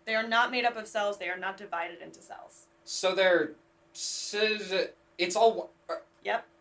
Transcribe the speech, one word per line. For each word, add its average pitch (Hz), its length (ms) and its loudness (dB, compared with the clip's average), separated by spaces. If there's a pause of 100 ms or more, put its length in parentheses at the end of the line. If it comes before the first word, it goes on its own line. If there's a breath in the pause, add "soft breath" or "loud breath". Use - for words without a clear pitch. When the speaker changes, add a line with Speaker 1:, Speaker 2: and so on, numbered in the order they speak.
Speaker 1:
They 220 100 -2
are 226 100 0
not 233 260 2
made 247 120 0
up 233 140 2
of 214 100 -10
cells. 202 320 -2
They 180 80 -6
are 180 100 -4
not 190 200 -6
divided 170 440 -8
into - 200 -18
cells. - 460 -20 (180)
Speaker 2:
So - 280 0
they're, 180 380 4 (420)
s-, - 400 -8 (840)
it's 185 180 0
all, 220 340 4 (200)
uh, 160 60 -4 (280)
Speaker 1:
Yep. 214 220 -2 (160)